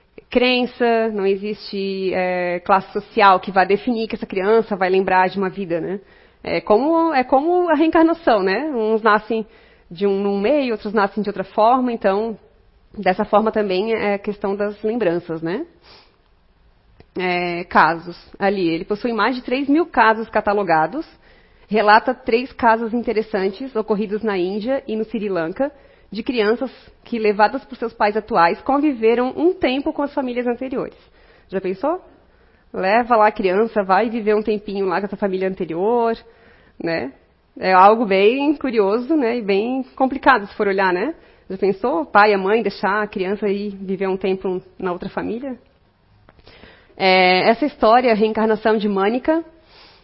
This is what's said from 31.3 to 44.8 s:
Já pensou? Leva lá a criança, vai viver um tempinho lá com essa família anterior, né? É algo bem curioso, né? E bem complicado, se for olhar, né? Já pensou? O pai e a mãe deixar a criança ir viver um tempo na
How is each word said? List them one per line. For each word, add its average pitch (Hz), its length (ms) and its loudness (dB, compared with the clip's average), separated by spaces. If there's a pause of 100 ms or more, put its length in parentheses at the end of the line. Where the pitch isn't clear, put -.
Já 190 100 -4
pensou? 196 420 -4 (680)
Leva 226 440 0
lá 214 120 4
a 220 40 4
criança, 208 520 0
vai 190 260 2
viver 214 260 0
um 214 80 -2
tempinho 202 420 -4
lá 180 140 -2
com 202 80 -4
essa 196 100 -10
família 190 300 -2
anterior, 196 680 -2 (680)
né? 190 300 -6 (440)
É 190 140 -2
algo 202 340 6
bem 226 500 2
curioso, 240 600 0
né? 240 220 0
E 240 40 -4
bem 220 420 -2 (120)
complicado, 262 500 0
se - 100 -18
for 208 120 -2
olhar, 190 260 0
né? 220 220 -4 (340)
Já 190 80 -8
pensou? 226 440 -2
O - 40 -6
pai 208 260 4
e - 20 4
a 196 40 2
mãe 196 240 2
deixar 202 400 -2
a 208 60 -4
criança 202 400 -4
ir 202 220 -4
viver 190 400 -6
um 190 80 -4
tempo 190 440 -4 (160)
na 185 140 -6